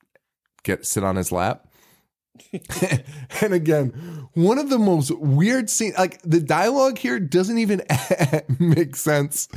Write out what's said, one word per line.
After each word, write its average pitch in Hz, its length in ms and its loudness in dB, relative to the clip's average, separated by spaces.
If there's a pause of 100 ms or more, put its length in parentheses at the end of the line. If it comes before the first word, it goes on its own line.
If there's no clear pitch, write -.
(640)
get, - 220 -4
sit - 180 -2
on 95 120 0
his 92 160 -2
lap. 92 320 -2 (880)
<laughs> - 920 -6
And 208 120 0
again, 151 800 -2
one 190 240 4
of 285 120 -2
the 262 100 2
most 170 320 2
weird 190 580 2
scenes, 220 280 -4
like, 185 260 0
the 170 160 2
dialogue 220 580 2
here 247 220 -2
doesn't 185 400 0
even 202 220 0 (400)
<laughs> 147 380 0
make 160 360 4
sense. 147 600 -2